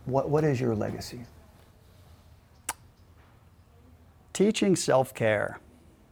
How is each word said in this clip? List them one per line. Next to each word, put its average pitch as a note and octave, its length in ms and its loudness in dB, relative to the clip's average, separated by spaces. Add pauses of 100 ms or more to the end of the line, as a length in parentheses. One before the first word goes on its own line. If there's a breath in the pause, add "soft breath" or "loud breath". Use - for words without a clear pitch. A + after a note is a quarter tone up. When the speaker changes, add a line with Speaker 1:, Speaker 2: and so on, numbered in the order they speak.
Speaker 1:
What, C3 240 -2
what D#3 160 2
is C3+ 160 2
your A#2 160 0
legacy? G#2+ 460 -8 (3000)
Speaker 2:
Teaching G3 440 2
self-care A#2 840 0 (540)